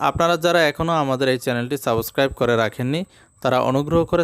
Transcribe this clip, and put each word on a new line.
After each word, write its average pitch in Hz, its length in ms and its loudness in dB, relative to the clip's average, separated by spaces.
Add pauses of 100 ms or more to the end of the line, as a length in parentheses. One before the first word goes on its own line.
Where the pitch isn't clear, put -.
আপনারা 170 260 0 (100)
যারা 170 140 4 (120)
এখনও 165 220 -2 (100)
আমাদের 135 300 0
এই 127 120 -2
চ্যানেলটি 123 400 -4
সাবস্ক্রাইব 120 540 0
করে 120 140 2 (100)
রাখেননি, 127 380 -4 (400)
তারা 127 160 2 (120)
অনুগ্রহ 147 320 0 (100)
করে 175 120 2